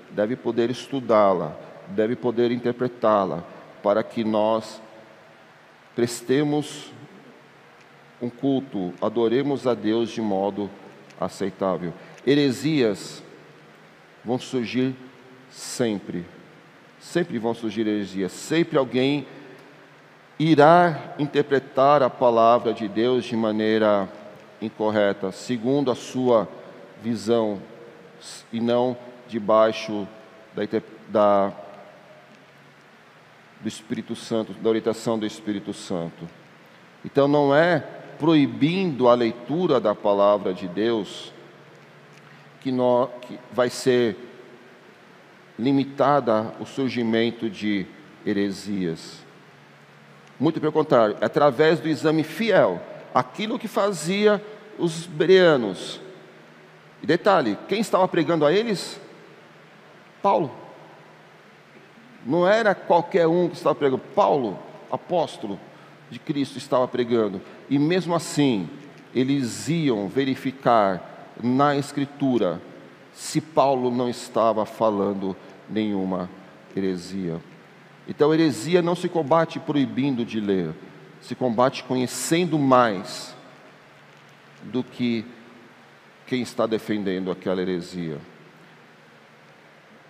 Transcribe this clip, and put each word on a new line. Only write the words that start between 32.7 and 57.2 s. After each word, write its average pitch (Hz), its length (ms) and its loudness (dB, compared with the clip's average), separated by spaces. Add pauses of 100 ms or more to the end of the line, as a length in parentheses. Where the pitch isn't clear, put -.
do 101 60 -10
Espírito 113 480 -8
Santo, 110 380 -4
da 92 160 -4
orientação 110 500 0
do 107 80 -4
Espírito 104 460 -6
Santo. 85 560 -8 (760)
Então, 139 220 2
não 143 260 4
é 160 280 4 (400)
proibindo 147 880 2
a 120 60 8
leitura 127 680 0
da 104 160 0
palavra 101 580 2
de 92 140 -8
Deus 107 640 -4 (1300)
que 135 100 -4
nó-, 127 380 2 (140)
que - 180 -14 (100)
vai 123 180 2
ser 120 480 2 (1400)
limitada 131 1040 2
o 107 40 -10
surgimento 117 840 0
de 101 340 -2 (400)
heresias. 98 920 -4 (1200)
Muito 156 220 0
pelo 151 120 0
contrário, 117 480 4
é 104 40 0
através 147 560 4
do 151 80 -4
exame 156 340 2
fiel, 147 580 2 (320)
aquilo 214 460 -2
que 220 100 -10
fazia 196 720 0 (360)
os 165 260 -4
bereanos. 156 960 2 (1040)
E - 40 -10
detalhe: 160 520 2 (100)